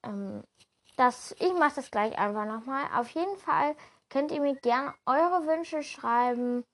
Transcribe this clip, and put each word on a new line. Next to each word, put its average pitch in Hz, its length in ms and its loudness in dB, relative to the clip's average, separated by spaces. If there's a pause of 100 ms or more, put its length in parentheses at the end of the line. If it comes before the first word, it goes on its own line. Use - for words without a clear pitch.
ähm, 202 420 -10 (520)
das, 247 420 2
ich 370 160 2
mach 311 200 4
das - 180 -8
gleich 214 260 0
einfach 208 280 0
nochmal. 240 400 -6 (140)
Auf 233 120 -4
jeden 381 260 -2
Fall 302 380 0 (340)
könnt 285 220 -2
ihr 302 100 -2
mir 285 140 2
gerne 262 400 0 (100)
eure 330 400 2
Wünsche 320 380 -2
schreiben. 247 920 0